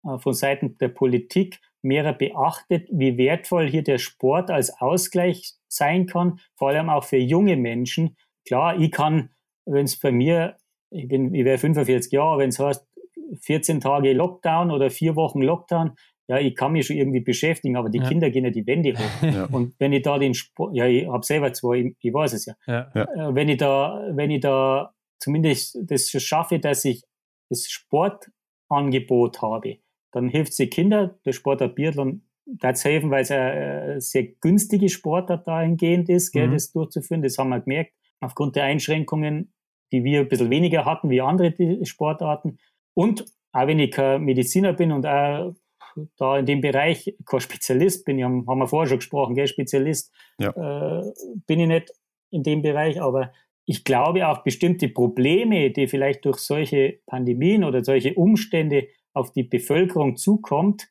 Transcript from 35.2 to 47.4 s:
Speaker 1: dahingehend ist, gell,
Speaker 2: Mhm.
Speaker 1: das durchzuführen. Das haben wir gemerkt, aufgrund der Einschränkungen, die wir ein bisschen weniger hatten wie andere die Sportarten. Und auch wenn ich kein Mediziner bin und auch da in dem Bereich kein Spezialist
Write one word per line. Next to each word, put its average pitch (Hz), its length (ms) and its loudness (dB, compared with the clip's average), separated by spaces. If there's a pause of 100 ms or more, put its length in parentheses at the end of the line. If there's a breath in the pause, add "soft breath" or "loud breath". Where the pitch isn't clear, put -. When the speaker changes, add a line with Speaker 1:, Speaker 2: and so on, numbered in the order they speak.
Speaker 1:
dahingehend 170 640 0
ist, 175 220 2
gell, 151 160 2
Speaker 2:
Mhm. - 60 2
Speaker 1:
das - 180 -4
durchzuführen. 160 500 -4
Das 131 160 -2
haben 135 120 -2
wir 120 100 -2
gemerkt, 143 340 -4 (260)
aufgrund 127 360 -4
der 143 80 0
Einschränkungen, 151 880 -2 (380)
die 127 120 2
wir 143 180 2
ein 135 60 0
bisschen 120 220 2
weniger 156 360 2
hatten 160 240 -2
wie 127 120 4
andere 170 300 2
die 180 340 0
Sportarten. 151 720 -4 (360 soft breath)
Und 214 320 0 (280)
auch 131 140 2
wenn 156 120 2
ich 127 120 2
kein 135 320 0
Mediziner 143 500 2
bin 170 180 2
und 139 140 -2
auch 147 480 0 (640 loud breath)
da 135 200 0
in 135 80 0
dem 139 160 0
Bereich 147 540 0 (100)
kein 131 140 -2
Spezialist 160 680 0